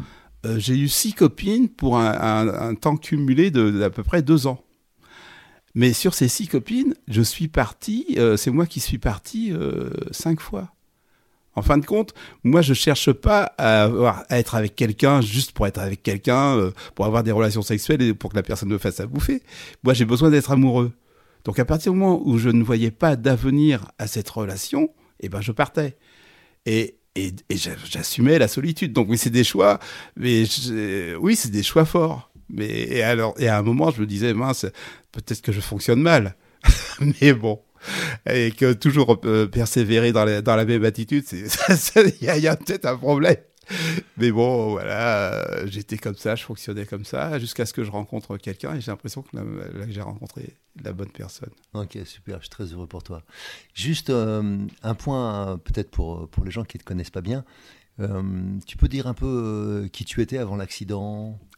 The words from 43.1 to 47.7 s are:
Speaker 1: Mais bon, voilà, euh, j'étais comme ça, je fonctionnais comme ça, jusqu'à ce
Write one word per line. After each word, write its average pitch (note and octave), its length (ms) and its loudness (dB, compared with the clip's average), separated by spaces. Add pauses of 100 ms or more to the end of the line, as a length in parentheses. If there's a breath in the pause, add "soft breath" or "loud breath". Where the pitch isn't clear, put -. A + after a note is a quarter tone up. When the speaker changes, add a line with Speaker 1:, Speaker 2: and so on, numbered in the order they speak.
Speaker 1:
Mais A#2 160 2
bon, A#2 380 2
voilà, G#2 640 -2
euh, - 320 -6
j'étais G2+ 320 -8
comme G#2+ 160 -8
ça, G#2+ 200 -4
je A2+ 100 -10
fonctionnais G#2 420 -10
comme G2+ 180 -12
ça, D3 340 -6
jusqu'à A#2 280 -6
ce - 80 -10